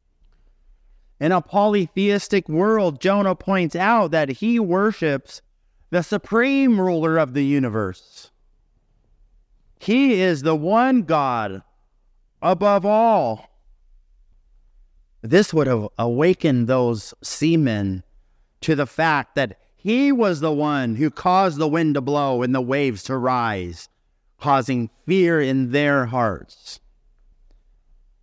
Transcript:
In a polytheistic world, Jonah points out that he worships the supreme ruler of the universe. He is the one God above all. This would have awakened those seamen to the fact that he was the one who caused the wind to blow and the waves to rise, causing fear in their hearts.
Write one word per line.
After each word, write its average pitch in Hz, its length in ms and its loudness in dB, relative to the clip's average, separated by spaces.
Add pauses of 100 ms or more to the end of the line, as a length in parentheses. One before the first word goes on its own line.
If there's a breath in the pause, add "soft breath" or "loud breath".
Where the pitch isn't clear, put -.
(1200)
In 156 140 0
a 180 80 2
polytheistic 202 1080 0
world, 180 520 0
Jonah 196 340 2
points 185 400 -2
out 196 380 2
that 151 160 0
he 226 320 0
worships 180 840 -2 (480)
the 175 120 0
supreme 240 800 0
ruler 165 380 0
of 135 160 0
the 143 100 0
universe. 110 840 -4 (1500)
He 240 400 2
is 175 220 0
the 160 120 0
one 226 480 2
God 123 600 -2 (800)
above 190 460 0
all. 208 640 0 (1700)
This 160 320 2
would 156 140 2
have 113 220 -2 (100)
awakened 123 720 0
those 123 440 -2 (100)
seamen 110 800 -2 (560)
to 156 160 0
the 139 100 -2
fact 156 480 -2
that 127 240 -4 (160)
he 262 380 0
was 208 260 0
the 156 140 -2
one 143 420 -2
who 143 160 0
caused 180 480 0
the 156 80 0
wind 156 280 0
to 143 60 -2
blow 135 420 -2
and 127 120 0
the 131 60 0
waves 127 440 -2
to 135 120 -6
rise, 113 720 -4 (520)
causing 127 500 0 (160)
fear 170 340 2
in 131 320 0
their 143 340 2
hearts. 113 720 -6 (1400)